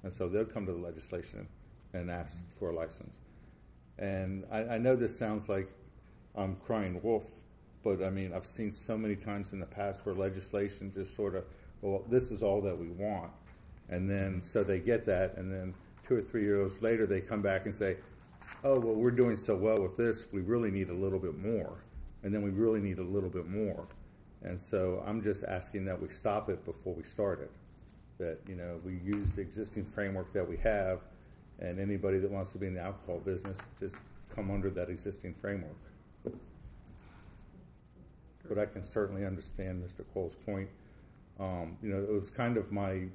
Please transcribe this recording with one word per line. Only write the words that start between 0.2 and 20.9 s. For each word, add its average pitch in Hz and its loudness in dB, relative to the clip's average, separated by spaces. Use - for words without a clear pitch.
they'll 107 4
come 107 -6
to 92 -2
the 85 -2
legislation 87 -8
and 87 -4
ask 85 -6
for 90 -2
a 82 -2
license. - -6
And 95 -2
I, 113 0
I - 2
know 127 8
this 120 2
sounds 107 0
like 98 0
I'm 95 0
crying 95 0
wolf, 110 2
but 95 4
I 95 2
mean, 95 -2
I've 90 -4
seen 104 -2
so - -2
many 107 0
times 101 -6
in 98 -6
the 87 -4
past 101 -4
where 98 0
legislation 98 0
just 95 -6
sort 98 0
of, 90 -2
"Well, 98 0
this 127 4
is 104 -2
all 101 6
that 92 0
we 85 -4
want." 90 -4
And 92 0
then, 98 0
so 104 4
they 95 4
get 110 4
that, 92 4
and 95 -4
then 92 -4
two 127 4
or 107 4
three 107 0
years 101 4
later, 113 4
they 95 2
come 104 -2
back 95 2
and 101 -2
say, 95 0
"Oh, 135 8
well, 113 4
we're 120 6
doing 120 8
so 110 4
well 107 6
with 92 0
this, 117 2
we 98 0
really 113 4
need 95 2
a 87 -4